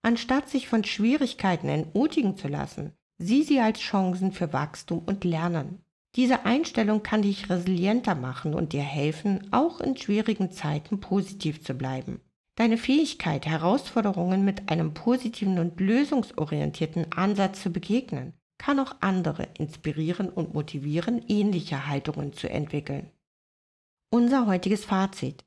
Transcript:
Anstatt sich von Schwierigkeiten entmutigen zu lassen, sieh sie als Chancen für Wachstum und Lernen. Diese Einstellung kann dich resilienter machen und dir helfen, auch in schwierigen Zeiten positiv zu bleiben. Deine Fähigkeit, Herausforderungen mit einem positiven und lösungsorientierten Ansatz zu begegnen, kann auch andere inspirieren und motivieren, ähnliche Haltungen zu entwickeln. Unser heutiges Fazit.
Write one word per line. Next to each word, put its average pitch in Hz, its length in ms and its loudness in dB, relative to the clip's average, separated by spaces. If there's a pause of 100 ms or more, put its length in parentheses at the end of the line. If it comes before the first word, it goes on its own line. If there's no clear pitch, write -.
Anstatt 247 440 0
sich - 200 -4
von 220 160 2
Schwierigkeiten 214 840 0
entmutigen 196 680 0
zu - 100 -8
lassen, 143 460 -6 (240)
sieh 214 240 4
sie 294 180 4
als 220 200 2
Chancen 190 520 2
für 170 220 -4
Wachstum 151 460 -4
und 196 240 -4
Lernen. 170 580 -2 (340)
Diese 254 300 4
Einstellung 226 560 2
kann 214 220 2
dich 202 260 0
resilienter 185 640 2
machen 131 400 -4
und 156 180 -2
dir 143 120 -2
helfen, 156 680 -2
auch 320 300 2
in 262 160 -2
schwierigen 208 540 0
Zeiten 151 480 -4
positiv 190 640 -2
zu 135 100 -6
bleiben. 131 480 -6 (340)
Deine 226 220 4
Fähigkeit, 233 680 0
Herausforderungen 185 1000 2
mit 196 240 -2
einem 160 240 0
positiven 226 680 0
und 170 220 -2
lösungsorientierten 160 1300 0
Ansatz 196 520 0
zu 180 80 -2
begegnen, 170 640 -4 (240)
kann 285 220 2
auch 262 220 -2
andere 180 560 0
inspirieren 156 720 -4
und 160 240 -6
motivieren, 151 760 -2
ähnliche 180 600 0
Haltungen 143 440 -4
zu - 180 -8
entwickeln. 143 640 -4 (1000)
Unser 240 380 4
heutiges 190 380 0
Fazit. 190 600 -2